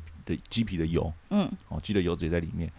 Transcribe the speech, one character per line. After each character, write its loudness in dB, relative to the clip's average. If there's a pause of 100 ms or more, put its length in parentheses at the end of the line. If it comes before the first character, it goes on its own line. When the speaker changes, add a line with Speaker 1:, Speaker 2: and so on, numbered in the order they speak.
(240)
Speaker 1:
的， -2 (120)
鸡 2
皮 -4
的 2
油， 2 (180)
Speaker 2:
嗯。 4 (180)
Speaker 1:
哦， -6
鸡 -2
的 4
油 2
脂 -2
也 2
在 4
里 -2
面。 -4